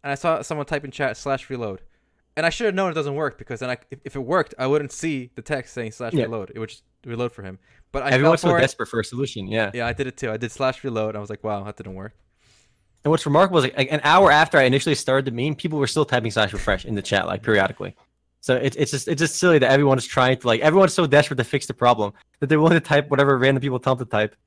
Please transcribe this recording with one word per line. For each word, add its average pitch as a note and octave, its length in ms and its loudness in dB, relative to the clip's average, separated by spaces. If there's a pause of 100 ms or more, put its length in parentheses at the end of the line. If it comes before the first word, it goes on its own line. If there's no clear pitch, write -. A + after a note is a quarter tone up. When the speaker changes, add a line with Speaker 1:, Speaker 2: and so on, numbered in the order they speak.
Speaker 1:
and C#3 80 -6
I - 20 -2
saw D#3+ 280 -2
someone D3+ 240 -8
type D3+ 180 -6
in C3+ 80 -14
chat, B2+ 240 -4
"slash - 340 -6
reload," A2+ 300 -8 (560)
and D#3 100 -2
I E3 40 2
should A3+ 160 -6
have G3 100 -2
known F#3+ 160 -2
it - 20 -8
doesn't C#3+ 220 -4
work, D3+ 220 -6
because A#2 200 -12
then B2+ 120 -8
I, B2 80 -6 (120)
if, C3+ 140 -16
if - 100 -16
it C#3 60 -8
worked, D3+ 360 -2
I C3 120 -2
wouldn't C#3+ 240 0
see C3+ 420 -6
the A#2+ 80 -16
text C3+ 320 -8
saying A2+ 140 -8
Speaker 2:
Yeah. G#2+ 80 -16
Speaker 1:
"slash A#2 180 -8
reload." A2+ 400 -4
It A2+ 60 -12
would A2 80 -8
just - 160 -20 (200)
reload A#2+ 280 -6
for - 100 -18
him. F#2+ 160 -14 (340)
But C3+ 100 -6
I C#3+ 80 -2
Speaker 2:
Everyone's D3+ 320 4
Speaker 1:
fell F3 80 2
Speaker 2:
so F3 40 4
Speaker 1:
for E3+ 40 2
it. - 40 4
Speaker 2:
desperate A#2+ 260 -2
for A#2 120 -4
a A2 40 -4
solution, A#2+ 420 -8
yeah. G#2+ 260 -2
Speaker 1:
Yeah, A#2 140 -6
I A#2+ 60 -4
did C3 140 -6
it B2+ 100 -12
too. A#2+ 140 -8
I G#2+ 60 -6
did A2+ 160 -8
slash C3 320 -4
reload, A2 260 -4
and G#2+ 60 -10
I G#2 40 -8
was G#2 100 -14
like, G#2+ 120 -12
"Wow, G2+ 220 -6
that G#2 120 -14
didn't - 180 -16
work." F#2+ 200 -16 (920)
Speaker 2:
And D3 60 0
what's D#3+ 140 0
remarkable E3+ 340 4
is, C3 180 2
like, C3 140 -2
an D3+ 120 -2
hour E3+ 280 6
after D#3 280 4
I C3+ 60 6
initially C3+ 320 2
started C3+ 280 0
the C3 60 -4
meme, C3 240 -4
people D3+ 240 -6
were C3+ 80 0
still D3+ 180 0
typing A#2 260 -2
"slash G#2+ 220 0
refresh" G2 320 -4
in A2 100 -6
the G2+ 80 -4
chat, F#2+ 240 0
like, F#2 160 -8
periodically. F#2+ 540 0 (440)
So C3 160 0
it's, C3 200 -2
it's C#3+ 140 -2
just, C3+ 180 -8
it's D3 120 -4
just D#3+ 160 -2
silly F3 240 6
that B2+ 100 4
everyone C3+ 260 4
is B2 100 -4
trying B2+ 320 2
to, - 80 -6
like, A2+ 140 2
everyone's E3+ 320 4
so E3+ 140 2
desperate C#3+ 320 4
to A#2+ 60 0
fix - 220 -4
the - 80 -8
problem A#2 380 2 (280)
that C#3 80 -4
they're D3+ 120 4
willing E3 180 6
to D#3 60 -2
type C#3+ 240 2
whatever C#3 300 4
random C3 240 2
people C3 160 -4
tell C3 180 0
them B2 100 -10
to - 40 -16
type. G#2+ 260 -2 (100)